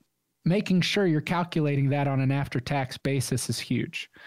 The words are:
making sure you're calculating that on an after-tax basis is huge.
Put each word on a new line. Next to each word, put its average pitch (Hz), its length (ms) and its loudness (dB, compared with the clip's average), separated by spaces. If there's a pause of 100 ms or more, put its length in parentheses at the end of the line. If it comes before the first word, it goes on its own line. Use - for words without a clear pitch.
(460)
making 185 360 2
sure 202 260 2
you're 151 140 2
calculating 151 680 0
that 143 180 2
on 135 120 0
an 135 120 2
after-tax 139 680 -2
basis 135 520 -2
is 117 100 -4
huge. - 500 -4 (180)